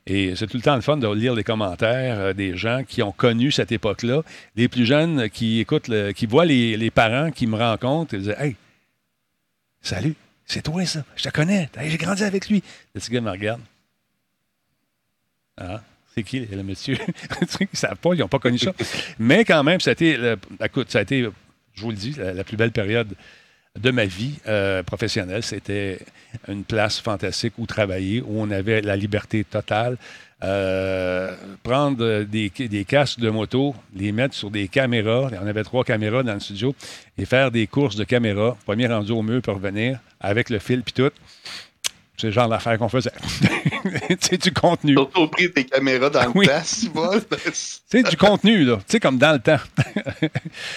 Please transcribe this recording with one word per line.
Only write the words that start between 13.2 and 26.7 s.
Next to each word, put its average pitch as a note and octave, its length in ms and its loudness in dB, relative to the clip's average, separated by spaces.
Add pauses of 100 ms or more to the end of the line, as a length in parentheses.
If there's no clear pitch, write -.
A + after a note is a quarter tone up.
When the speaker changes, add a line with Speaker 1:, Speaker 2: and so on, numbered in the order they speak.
Speaker 1:
me A2 100 -4
regarde. « G#2 300 -4 (2000)
Ah, F#2+ 240 -10 (340)
c'est A2+ 80 -4
qui C3 160 -6
le G2+ 240 -8
monsieur ? » G2 340 -4 (440)
<laughs> - 200 -2
Ils G3 60 0 (100)
savent - 200 -2
pas, E3+ 180 2
ils E3+ 40 2
n'ont - 80 0
pas C#3 120 0
connu B2 180 2
ça. A#2+ 160 0 (440)
Mais D3 280 6
quand D#3 180 4
même, E3 160 4
ça C#3 120 2
a - 20 4
été, D#3 240 4
le, A#2 200 0 (260)
écoute, A2 280 -4
ça A#2+ 80 2
a - 40 4
été, B2+ 220 0 (480)
je F#2 80 -18
vous A2+ 100 -4
le G#2+ 60 -6
dis, A2+ 200 -8
la, F#2+ 160 -4
la F#2 100 -6
plus G#2+ 140 -8
belle A2+ 140 4
période A2 380 0 (680)
de B2 120 4
ma B2 140 2
vie, G#2 280 -4 (140)
euh, G2 360 0
professionnelle. G2+ 600 -4
C'était G2+ 560 -6 (480)
une G2+ 160 -8
place A2 360 0